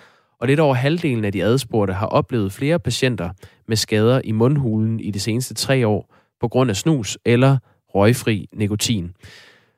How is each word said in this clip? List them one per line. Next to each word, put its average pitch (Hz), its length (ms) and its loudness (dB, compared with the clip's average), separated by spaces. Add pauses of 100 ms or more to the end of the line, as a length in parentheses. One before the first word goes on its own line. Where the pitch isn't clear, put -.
(400)
og 120 80 -2
lidt 143 120 2
over 143 140 4
halvdelen 135 500 0
af 101 80 -2
de 92 120 -2
adspurgte 110 500 0
har 95 120 -4
oplevet 110 460 -2
flere 151 260 -2
patienter 117 520 -2 (380)
med 117 80 0
skader 110 480 2
i 110 80 -6
mundhulen 113 680 0
i - 100 -6
de 98 100 -6
seneste 117 340 -4
tre 131 320 0
år 107 280 -2 (260)
på 120 80 -2
grund 127 220 2
af 95 60 -2
snus 139 480 -2
eller 127 340 4 (360)
røgfri 107 580 2
nikotin. 104 600 -4 (640)